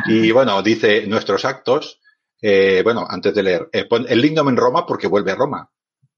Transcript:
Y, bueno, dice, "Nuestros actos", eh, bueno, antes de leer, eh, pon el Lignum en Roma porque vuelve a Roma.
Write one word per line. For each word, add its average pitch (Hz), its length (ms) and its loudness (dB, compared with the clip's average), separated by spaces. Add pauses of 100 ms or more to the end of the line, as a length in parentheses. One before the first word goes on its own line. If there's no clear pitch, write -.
Y, 110 240 2
bueno, 113 300 2
dice, 110 460 2
"Nuestros 101 380 -2
actos", 139 540 -4 (420)
eh, 98 420 4
bueno, 107 260 0
antes 95 240 -4
de 101 100 0
leer, 90 300 -2
eh, 104 120 -2
pon 117 220 -2
el 120 140 2
Lignum 151 280 0
en 120 80 0
Roma 127 280 0
porque - 220 -6
vuelve 95 240 0
a 90 40 -4
Roma. 123 340 -6 (480)